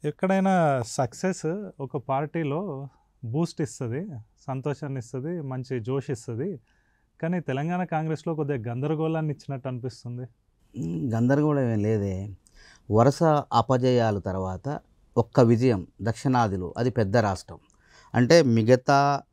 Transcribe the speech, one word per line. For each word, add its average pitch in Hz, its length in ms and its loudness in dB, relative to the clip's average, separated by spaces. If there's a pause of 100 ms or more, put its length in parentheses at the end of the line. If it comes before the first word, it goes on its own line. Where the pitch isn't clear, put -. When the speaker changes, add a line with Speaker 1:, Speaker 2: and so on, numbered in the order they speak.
Speaker 1:
ఎక్కడైనా 185 800 2
సక్సెస్ 180 920 -4
ఒక 139 180 -8
పార్టీలో 143 920 -4 (360)
బూస్ట్ 156 360 -2
ఇస్తది, 131 400 -4 (460)
సంతోషాన్ని 135 520 -6
ఇస్తది, 147 420 -8
మంచి 127 380 -6
జోష్ 127 320 -4
ఇస్తది. 127 480 -6 (640)
కానీ 175 180 -2
తెలంగాణ 160 440 -4
కాంగ్రెస్లో 160 520 -4
కొద్దిగా 139 360 -4
గందరగోళాన్ని 156 600 -2
ఇచ్చినట్టు 135 340 -10
అనిపిస్తుంది. 123 540 -10 (580)
Speaker 2:
ఉమ్, 165 320 -4
గందరగోళం 135 640 2
ఏం 104 100 0
లేదే. 101 320 0 (760)
వరుస 123 320 4 (300)
అపజయాల 120 680 2
తర్వాత 95 600 -6 (380)
ఒక్క - 220 2
విజయం 117 480 4 (140)
దక్షిణాదిలో, 107 760 0
అది 123 120 0
పెద్ద 107 280 0
రాష్ట్రం. 101 420 -2 (540)
అంటే 123 280 6
మిగతా 135 800 4 (100)